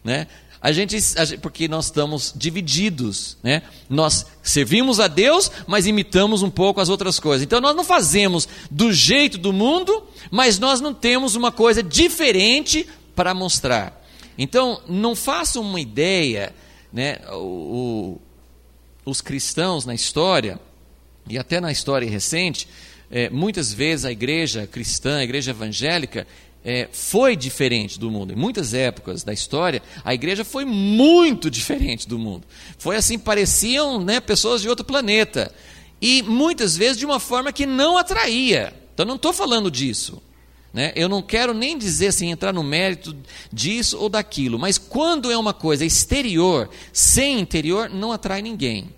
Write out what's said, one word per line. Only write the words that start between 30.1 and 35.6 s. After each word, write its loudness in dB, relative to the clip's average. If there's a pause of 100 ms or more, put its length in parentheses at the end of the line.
igreja -4
foi -8
muito 6
diferente -4
do -4
mundo. -8 (320)
Foi -2
assim, 0
pareciam, 0
né, 2
pessoas 0
de -4
outro -2
planeta. 0 (480)